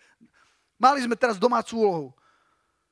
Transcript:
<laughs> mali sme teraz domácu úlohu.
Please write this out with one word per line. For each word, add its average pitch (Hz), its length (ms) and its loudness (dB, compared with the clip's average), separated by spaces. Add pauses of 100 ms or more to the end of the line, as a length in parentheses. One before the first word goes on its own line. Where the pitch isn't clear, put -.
(200)
<laughs> - 680 -10
mali 285 160 0
sme 233 80 -4
teraz 220 240 -2
domácu 226 400 -2
úlohu. 175 300 0 (840)